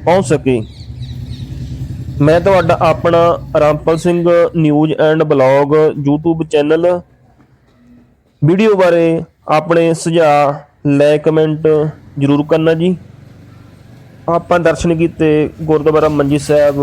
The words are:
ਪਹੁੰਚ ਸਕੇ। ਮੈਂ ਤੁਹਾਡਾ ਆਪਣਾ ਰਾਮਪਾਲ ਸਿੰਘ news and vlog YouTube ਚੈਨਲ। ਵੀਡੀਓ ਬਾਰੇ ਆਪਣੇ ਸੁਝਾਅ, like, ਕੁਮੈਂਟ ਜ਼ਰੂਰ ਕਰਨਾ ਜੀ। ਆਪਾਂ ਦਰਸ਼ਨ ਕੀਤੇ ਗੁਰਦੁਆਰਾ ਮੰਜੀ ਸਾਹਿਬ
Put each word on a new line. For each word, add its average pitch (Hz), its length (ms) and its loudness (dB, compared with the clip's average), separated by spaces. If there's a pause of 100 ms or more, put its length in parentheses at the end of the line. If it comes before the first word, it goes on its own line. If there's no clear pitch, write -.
ਪਹੁੰਚ 180 220 2
ਸਕੇ। 131 360 0 (1600)
ਮੈਂ 156 200 4
ਤੁਹਾਡਾ 175 400 2
ਆਪਣਾ 170 580 2 (220)
ਰਾਮਪਾਲ 151 360 0
ਸਿੰਘ 175 320 -2 (160)
news 156 440 0
and 156 400 0
vlog 143 640 2 (160)
YouTube 160 420 -2
ਚੈਨਲ। 160 500 0 (1400)
ਵੀਡੀਓ 196 300 2
ਬਾਰੇ 170 480 2 (260)
ਆਪਣੇ 165 460 0
ਸੁਝਾਅ, 156 580 0 (360)
like, 143 340 2
ਕੁਮੈਂਟ 156 460 0 (500)
ਜ਼ਰੂਰ 143 280 0
ਕਰਨਾ 160 280 0
ਜੀ। 175 220 -2 (1300)
ਆਪਾਂ 170 320 0
ਦਰਸ਼ਨ 165 360 0
ਕੀਤੇ 160 540 0 (120)
ਗੁਰਦੁਆਰਾ 156 460 0
ਮੰਜੀ 143 300 0
ਸਾਹਿਬ 147 440 0